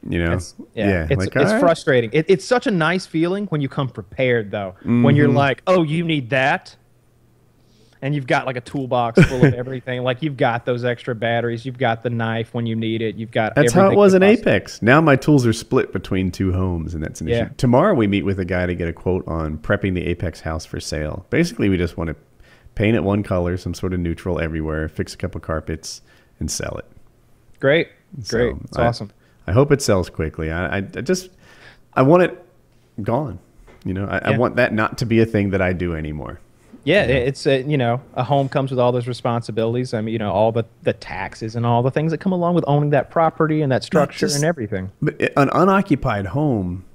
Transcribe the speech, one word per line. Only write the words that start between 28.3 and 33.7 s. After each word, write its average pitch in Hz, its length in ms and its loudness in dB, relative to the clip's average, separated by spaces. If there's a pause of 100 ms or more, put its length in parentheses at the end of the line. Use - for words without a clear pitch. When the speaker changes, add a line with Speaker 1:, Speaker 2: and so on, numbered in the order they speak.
Speaker 2:
Great. 117 260 0
It's - 140 -10
Speaker 1:
I, 117 80 2
Speaker 2:
awesome. 117 260 -4 (340)
Speaker 1:
I - 60 -4
hope 143 220 4
it 135 80 0
sells 95 280 2
quickly. 80 420 -6
I, 85 260 -4
I, - 0 -
I 98 240 -6
just, 185 300 -4 (640)
I 131 80 4
want 170 200 6
it - 220 -4 (580)
gone. 113 360 -4 (440)